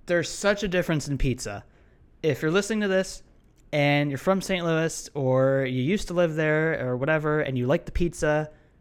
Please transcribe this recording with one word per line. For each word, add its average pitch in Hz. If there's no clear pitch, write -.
There's 175
such 208
a 208
difference 170
in 139
pizza. 113
If 147
you're 156
listening 202
to 208
this 190
and 147
you're 135
from 190
Saint 175
Louis, 160
or 135
you 127
used 190
to 175
live 170
there 156
or 127
whatever, 151
and 135
you 123
like 170
the -
pizza, 151